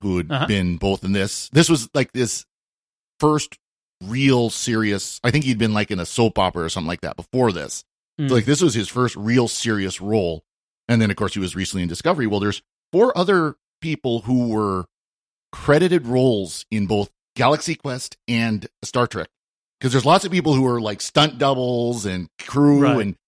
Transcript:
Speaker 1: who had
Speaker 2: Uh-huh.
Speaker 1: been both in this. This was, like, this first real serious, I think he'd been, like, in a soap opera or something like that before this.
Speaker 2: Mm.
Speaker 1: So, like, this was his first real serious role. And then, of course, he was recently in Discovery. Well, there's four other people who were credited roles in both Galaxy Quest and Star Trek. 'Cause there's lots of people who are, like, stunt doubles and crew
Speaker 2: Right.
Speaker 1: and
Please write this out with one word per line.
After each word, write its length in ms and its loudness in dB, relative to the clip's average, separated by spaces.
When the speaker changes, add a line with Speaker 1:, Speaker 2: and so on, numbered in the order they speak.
Speaker 1:
who 160 -2
had 140 -4
Speaker 2:
Uh-huh. 160 -2
Speaker 1:
been 300 0
both 260 -2
in 80 -2
this. 380 -4
This 200 2
was, 240 0
like, 200 -2
this 320 -4
first 380 0
real 460 2
serious, 760 -2
I 80 0
think 140 0
he'd 140 0
been, 140 2
like, 180 -2
in 80 -4
a 60 -6
soap 340 0
opera 260 -2
or 40 -4
something 180 -6
like 140 -6
that 140 -10
before 360 0
this. 320 -8
Speaker 2:
Mm. 100 -2
Speaker 1:
So, 60 2
like, 100 2
this 160 2
was 120 4
his 160 -4
first 260 -2
real 320 0
serious 540 -4
role. 420 -2
And 140 2
then, 100 2
of 60 -6
course, 160 -4
he 60 -6
was 160 -4
recently 280 -4
in 60 -2
Discovery. 380 -2
Well, 140 0
there's 200 -2
four 260 2
other 380 2
people 400 -4
who 280 0
were 360 0
credited 560 2
roles 640 0
in 180 -2
both 220 0
Galaxy 400 2
Quest 420 -10
and 400 -2
Star 240 0
Trek. 220 -8
'Cause 100 -2
there's 140 2
lots 200 4
of 60 -8
people 240 2
who 100 4
are, 160 0
like, 200 -6
stunt 360 2
doubles 680 0
and 240 -4
crew 440 4
Speaker 2:
Right. 180 4
Speaker 1:
and 140 -4